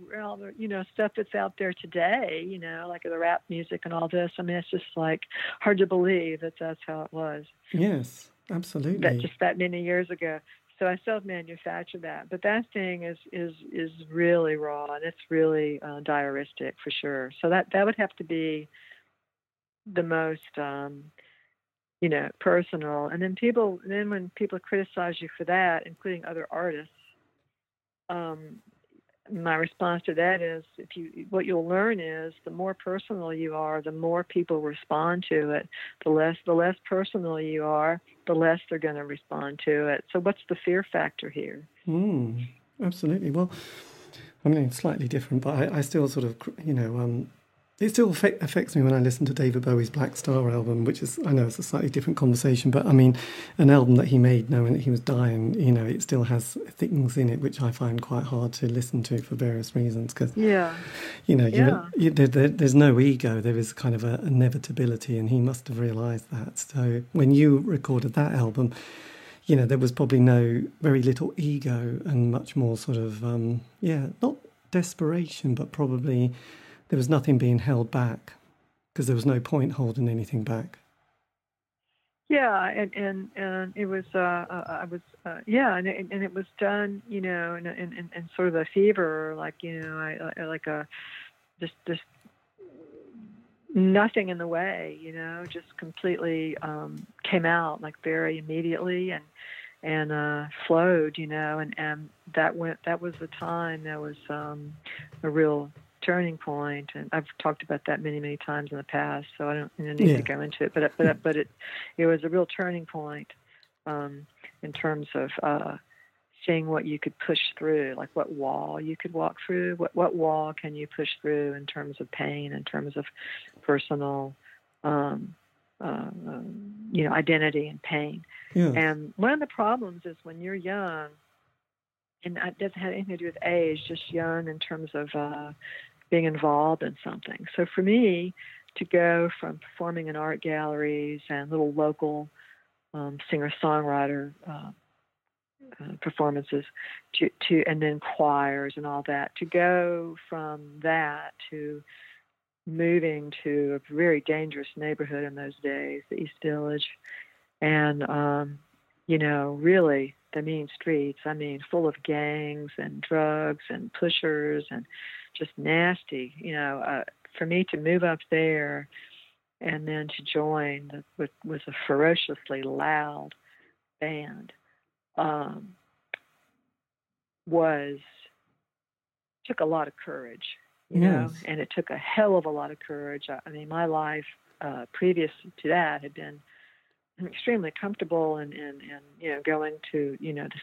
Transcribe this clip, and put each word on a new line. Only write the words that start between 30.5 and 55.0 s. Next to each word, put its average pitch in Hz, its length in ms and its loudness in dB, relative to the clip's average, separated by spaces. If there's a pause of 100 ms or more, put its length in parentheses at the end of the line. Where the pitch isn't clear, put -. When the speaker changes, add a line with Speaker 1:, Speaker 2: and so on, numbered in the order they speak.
Speaker 1:
if - 200 -18
you, 165 340 -12
what 185 160 0
you'll 170 200 0
learn 190 340 2
is 160 340 -8 (100)
the 165 60 -12
more 185 240 -6
personal 185 580 -6
you 160 220 -4
are, 156 260 -2
the 156 120 -6
more 165 320 0
people 170 360 -2
respond 156 680 -2
to 151 240 2
it. 147 160 -4 (360)
The 160 60 2
less, 156 260 4 (100)
the 175 60 2
less 170 220 4 (140)
personal 185 520 -2
you 156 240 -2
are, 151 360 2 (260)
the 175 80 2
less 165 240 4 (100)
they're 160 120 -4
gonna 151 240 -4
respond 143 640 -8
to 147 220 2
it. 143 240 -2
So 185 60 0
what's 190 300 0
the 180 160 -2
fear 185 260 2
factor 156 400 -4
here? - 380 -10 (180)
Speaker 2:
Mm, 135 640 0 (340)
absolutely. 175 480 0
Well, 175 220 0 (920)
I 151 40 4
mean, 151 160 6
it's 123 140 -2
slightly 151 280 0
different, 127 380 0
but 143 100 0
I, 147 240 2
I - 40 4
still 143 260 2
sort 135 180 -2
of, 117 140 -6
cr-, - 100 -12 (140)
you 151 100 0
know, 120 240 0
um, 120 320 -2 (480)
it 214 100 2
still 214 220 6
affe-, 196 320 2
affects - 340 0
me 143 60 6
when 131 100 8
I 131 60 6
listen 127 260 4
to 135 80 2
David 127 320 2
Bowie's 120 240 4
Black 131 260 -2
Star 131 360 2
album, 117 340 2
which - 180 0
is, 131 240 -4
I 147 60 2
know 123 140 6
it's 113 120 -4
a 180 40 -6
slightly - 260 0
different 139 300 0
conversation, 127 520 4
but 139 140 6
I 190 80 4
mean, 127 240 10 (400)
an 143 140 10
album 127 260 10
that 127 120 6
he 127 100 8
made 120 320 8
knowing 120 240 4
that - 80 2
he 123 80 2
was 120 100 4